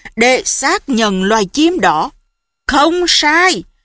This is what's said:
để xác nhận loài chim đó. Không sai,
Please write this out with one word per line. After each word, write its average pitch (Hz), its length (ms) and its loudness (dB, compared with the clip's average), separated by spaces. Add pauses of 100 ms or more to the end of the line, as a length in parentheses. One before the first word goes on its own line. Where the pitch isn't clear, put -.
(160)
để 254 280 2
xác 330 440 0
nhận 214 340 -2
loài 214 220 0
chim 320 360 0
đó. 175 300 0 (560)
Không 330 420 2
sai, 311 560 0 (200)